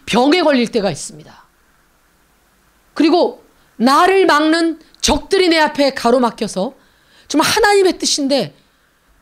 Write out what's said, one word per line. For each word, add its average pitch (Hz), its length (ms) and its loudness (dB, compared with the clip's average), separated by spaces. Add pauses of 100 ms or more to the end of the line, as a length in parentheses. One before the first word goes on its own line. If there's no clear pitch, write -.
병에 294 360 2
걸릴 269 260 0
때가 196 240 -4
있습니다. 151 540 -16 (1500)
그리고 311 500 0 (340)
나를 349 480 4
막는 320 540 0 (220)
적들이 359 480 0
내 320 100 2
앞에 285 340 0
가로막혀서 233 800 -4 (540)
정말 302 200 0
하나님의 403 520 2
뜻인데 269 560 -4 (680)